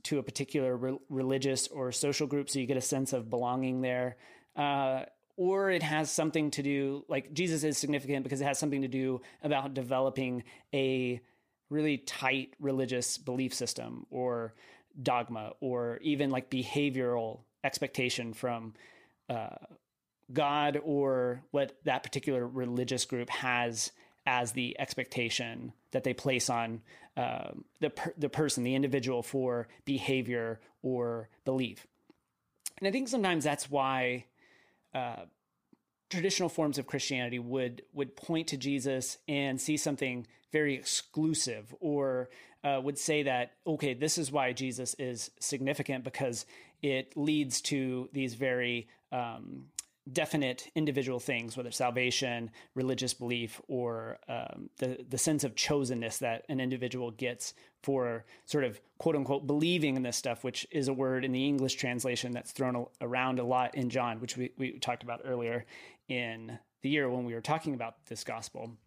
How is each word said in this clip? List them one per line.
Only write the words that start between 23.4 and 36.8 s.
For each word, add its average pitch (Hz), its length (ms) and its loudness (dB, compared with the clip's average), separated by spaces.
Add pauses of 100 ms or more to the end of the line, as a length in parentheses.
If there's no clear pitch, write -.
as 123 260 2
the 123 260 -2
expectation 120 960 -4 (200)
that 127 120 0
they 127 80 2
place 127 380 0
on, 117 320 -2 (340)
uh, 123 340 -4 (300)
the 151 100 2
per-, - 280 -6
the 143 100 0
person, 143 360 2
the 127 100 2
individual 131 480 2
for 123 440 0 (200)
behavior 120 720 0 (220)
or 120 480 -2 (140)
belief. 127 420 0 (920)
And 196 80 0
I 196 60 2
think 262 160 0
sometimes 190 360 2
that's 143 260 0
why, 131 560 2 (680)
uh, 117 300 -4 (840)
traditional 180 400 0
forms 147 280 0
of 135 80 -4